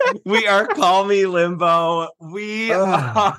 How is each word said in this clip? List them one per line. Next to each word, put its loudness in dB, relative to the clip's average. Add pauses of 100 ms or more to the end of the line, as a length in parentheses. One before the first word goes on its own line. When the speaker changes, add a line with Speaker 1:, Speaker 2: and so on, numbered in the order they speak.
(240)
Speaker 1:
We 0
are 2
Call 2
Me 2
Limbo. 0 (140)
We -6
Speaker 2:
Ugh. 0